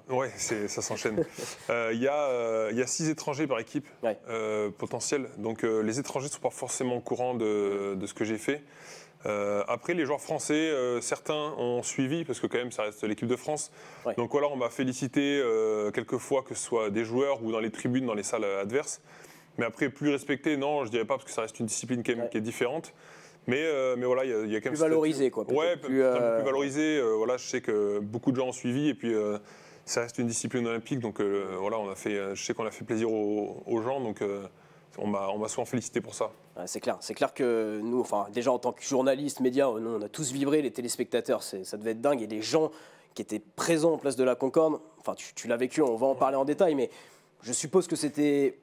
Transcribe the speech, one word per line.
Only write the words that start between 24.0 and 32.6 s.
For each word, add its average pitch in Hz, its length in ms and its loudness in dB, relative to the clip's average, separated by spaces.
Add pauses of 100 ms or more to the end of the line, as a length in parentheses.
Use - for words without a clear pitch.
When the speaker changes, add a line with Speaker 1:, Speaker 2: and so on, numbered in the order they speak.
Speaker 1:
voilà, 127 200 4
il 131 40 -2
y 117 40 0
a, 107 100 2
il 104 80 -2
y 107 40 0
a 107 40 2
quand 104 60 -6
même 131 80 0
Speaker 2:
Plus - 20 -4
Speaker 1:
ce - 0 -
statut. 156 160 4
Speaker 2:
valorisé, 156 400 4
quoi, 107 140 -4
peut-être 127 120 2
Speaker 1:
Ouais, 165 200 2
Speaker 2:
plus, 135 260 2
Speaker 1:
un 127 140 6
peu 123 60 4
Speaker 2:
euh, 113 140 4
Speaker 1:
plus 113 80 2
valorisé. 143 520 2
Euh, 113 180 4
voilà, 117 220 2
je - 100 -8
sais 123 140 -2
que 104 380 2
beaucoup 110 320 -2
de 123 60 4
gens 131 100 2
ont 123 40 -4
suivi 135 380 0
et 127 40 2
puis, 117 200 -2
euh, 104 240 2 (480)
ça - 160 -2
reste 120 180 -6
une 120 80 2
discipline 117 400 -2
olympique, 117 320 -2
donc, 110 220 -4
euh, 98 380 0
voilà, 107 200 -2
on 101 100 -4
a 98 60 -8
fait, 104 220 -2
euh, 98 180 -4
je - 80 -10
sais 117 100 -2
qu'on 113 120 -4